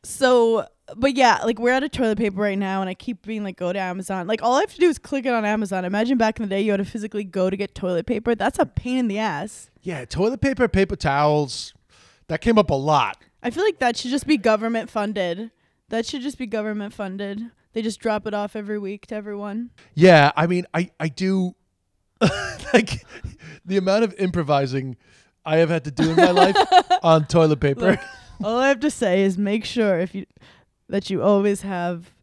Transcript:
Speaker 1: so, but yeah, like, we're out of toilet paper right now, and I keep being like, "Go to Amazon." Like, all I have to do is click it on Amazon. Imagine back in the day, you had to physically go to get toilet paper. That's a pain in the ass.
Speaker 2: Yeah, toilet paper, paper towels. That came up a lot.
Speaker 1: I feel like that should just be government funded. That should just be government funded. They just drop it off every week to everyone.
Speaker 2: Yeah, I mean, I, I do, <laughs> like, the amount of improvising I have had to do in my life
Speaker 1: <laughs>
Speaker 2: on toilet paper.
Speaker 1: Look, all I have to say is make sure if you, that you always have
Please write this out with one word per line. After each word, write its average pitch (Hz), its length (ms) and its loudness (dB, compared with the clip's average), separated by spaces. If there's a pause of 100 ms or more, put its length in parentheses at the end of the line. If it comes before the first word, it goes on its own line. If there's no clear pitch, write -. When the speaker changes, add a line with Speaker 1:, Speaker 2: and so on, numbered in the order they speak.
Speaker 1:
so, 233 600 2 (300)
but 254 200 0
yeah, 247 280 4
like, 220 160 -2
we're 240 140 2
out 262 100 0
of 311 80 -6
toilet 220 260 0
paper 202 240 -2
right 202 160 -2
now, 190 240 -4
and 185 80 -4
I 190 40 -8
keep - 320 -12
being 214 180 -8
like, 190 140 -10
"Go 180 160 -4
to 196 60 -4
Amazon." 185 480 -6
Like, 220 140 -2
all 247 140 2
I 302 60 4
have 427 120 -4
to - 60 -20
do 349 100 6
is 285 80 0
click 269 280 -6
it 254 80 0
on 220 120 0
Amazon. 202 400 -2
Imagine 226 320 0
back 220 220 0
in 226 40 -4
the 196 60 -6
day, 196 120 -2
you 214 100 0
had 196 60 2
to 196 80 -2
physically 214 380 -8
go 185 260 -2
to 185 80 -4
get 196 180 -8
toilet 180 300 -4
paper. 233 300 -2
That's - 240 -2
a 320 60 4
pain 254 320 -4
in 247 100 0
the 196 120 -2
ass. 196 500 -6 (120)
Speaker 2:
Yeah, 160 240 -8
toilet 214 360 -2
paper, 254 260 2
paper 196 280 2
towels. 147 760 0 (540)
That 156 140 -4
came 226 160 4
up 185 120 4
a 147 60 2
lot. 135 420 2 (260)
Speaker 1:
I 240 60 -4
feel 330 140 -4
like 403 160 0
that 240 180 0
should 247 140 -6
just 277 160 -4
be 294 100 2
government 226 520 0
funded. 202 600 -4 (380)
That 226 160 -4
should 277 160 -8
just 262 160 -8
be 254 80 -8
government 214 480 -6
funded. 202 580 -10 (220)
They 226 80 -4
just 214 180 -6
drop 214 280 -4
it 208 60 -6
off 208 220 -6
every 208 240 -8
week 202 280 -10
to 220 80 -10
everyone. 208 560 -10 (240)
Speaker 2:
Yeah, 151 400 8
I 160 120 2
mean, 180 260 -2
I, 175 260 -4
I 170 80 -4
do, 185 480 -2 (260)
<laughs> - 920 -4
like, - 320 0 (600)
the 190 120 -2
amount 190 260 2
of 196 160 -2
improvising 139 800 -2 (480)
I 160 120 2
have 165 120 4
had 165 160 -2
to 147 60 -8
do 160 180 2
in 165 60 0
my 349 160 6
life 381 240 6 (240)
Speaker 1:
<laughs> 359 240 0
Speaker 2:
on 160 220 6
toilet 156 340 4
paper. 147 320 2
Speaker 1:
Look, - 80 0 (440)
all 220 140 -2
I 262 100 2
have 269 140 2
to 294 100 0
say 196 320 0
is 190 140 2
make 208 280 -2
sure 202 340 0
if 185 140 -4
you, 196 120 -12 (600)
that 196 220 -4
you 185 140 -2
always 202 380 2
have 175 500 -6 (120)